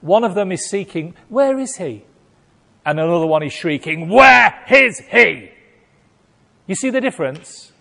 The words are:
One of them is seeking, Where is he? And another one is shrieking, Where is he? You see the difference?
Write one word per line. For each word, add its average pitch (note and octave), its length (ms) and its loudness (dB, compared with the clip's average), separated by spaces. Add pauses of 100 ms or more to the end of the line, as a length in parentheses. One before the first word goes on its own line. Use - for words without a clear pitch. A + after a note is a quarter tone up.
One G3+ 240 0
of G3 100 -2
them G3 180 -2
is - 160 -8
seeking, F3 460 -8 (140)
Where C4+ 300 0
is C4 180 -8
he? A#2+ 280 -12 (800)
And D3+ 140 -2
another E3 280 0
one D#3 160 0
is - 100 -8
shrieking, D#3+ 560 -6
Where B3 640 4
is B3+ 300 2 (100)
he? E3+ 400 0 (1160)
You F#3+ 80 -6
see C4 160 -4
the B3+ 100 -2
difference? - 800 -8